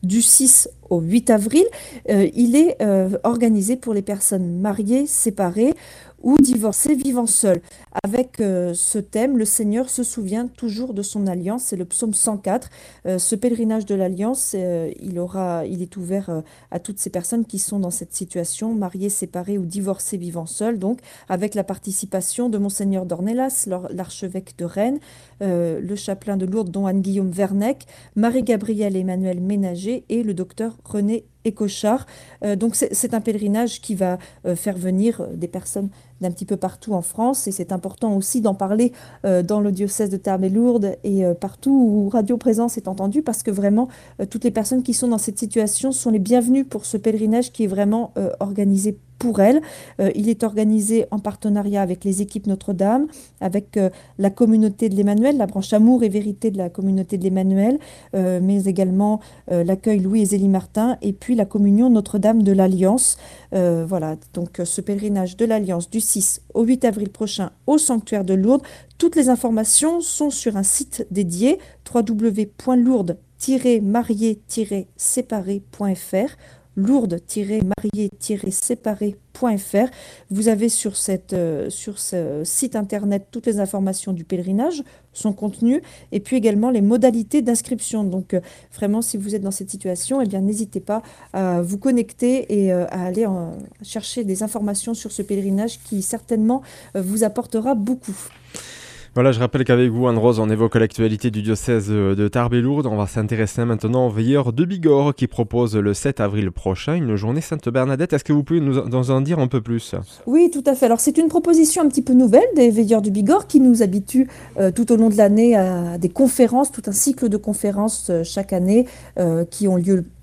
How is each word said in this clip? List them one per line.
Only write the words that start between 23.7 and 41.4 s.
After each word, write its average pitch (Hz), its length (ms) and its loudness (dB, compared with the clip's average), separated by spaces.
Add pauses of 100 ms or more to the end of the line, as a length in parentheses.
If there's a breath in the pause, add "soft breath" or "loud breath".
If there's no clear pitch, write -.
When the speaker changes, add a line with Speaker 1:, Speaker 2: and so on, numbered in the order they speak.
Speaker 1:
l'archevêque 185 680 -10
de 170 60 -8
Rennes, 214 340 -2 (420 loud breath)
euh, 175 400 -2
le 190 140 -8
chapelain 202 420 -6
de 185 100 -2
Lourdes, 190 240 -4
don 196 160 -4
Anne-Guillaume 190 440 -2
Vernec, 196 560 -2 (300 loud breath)
Marie-Gabrielle 214 800 0
Emmanuel 185 440 -2
Ménager 190 680 -4
et 233 160 -2
le 208 100 -2
docteur 220 500 -8
René 208 420 -2 (180)
Écochard. 214 600 -2 (380 loud breath)
Euh, 208 120 0
donc 220 180 0
c'est, - 180 -2
c'est 233 220 -2
un 220 60 0
pèlerinage 214 600 -2
qui - 140 -6
va, 180 240 -2 (260 loud breath)
euh, 175 120 -2
faire 196 200 -6
venir, 190 440 0
euh, - 140 -8
des 170 140 -6
personnes 196 400 -6 (320 soft breath)
d'un 185 100 -2
petit 175 140 -10
peu 196 120 -4
partout 196 380 -6
en 180 60 -2
France 240 460 -2
et 196 60 -4
c'est 185 200 -6
important 196 440 -4
aussi 196 240 -2
d'en 208 140 0
parler, 214 380 0 (320 loud breath)
euh, 180 180 2
dans 208 180 0
le 208 100 2
diocèse 196 400 -2
de 196 60 -4
Tarbes 190 280 -2
et 190 40 2
Lourdes 220 560 2
et, 196 200 2
euh, 175 100 4
partout 196 360 -4